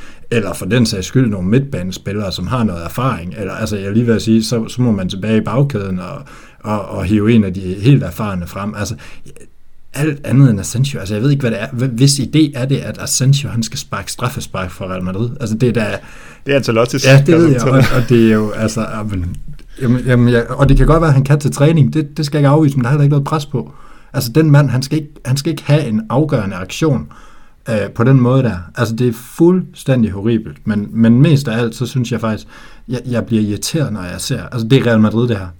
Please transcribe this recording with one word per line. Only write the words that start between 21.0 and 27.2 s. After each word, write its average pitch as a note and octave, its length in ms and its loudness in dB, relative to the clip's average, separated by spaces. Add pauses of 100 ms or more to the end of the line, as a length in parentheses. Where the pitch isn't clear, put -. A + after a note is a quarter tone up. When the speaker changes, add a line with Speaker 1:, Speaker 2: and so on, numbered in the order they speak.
Speaker 1:
være, D#3+ 80 4
at C#3 40 4
han C3+ 100 4
kan C#3+ 160 2
til B2 120 -2
træning. C#3+ 420 4
Det, D3+ 240 -4
det D#3 80 -2
skal C#3+ 120 -2
jeg D3 40 2
ikke C#3 80 4
afvise, D3 280 4
men B2+ 60 0
der A#2 60 -2
er - 20 -2
heller D3 120 2
ikke C#3+ 100 4
noget C#3 120 2
pres D3+ 200 -4
på. - 260 -6 (440)
Altså, A2+ 160 -4
den D3+ 200 4
mand, C#3+ 180 6
han B2+ 140 0
skal D3+ 140 -2
ikke, D3+ 140 -8 (140)
han C3 120 0
skal E3 140 -4
ikke - 120 -8
have D3 240 2
en A2 220 -2
afgørende A#2 460 -2
aktion, F#2 520 -2 (640)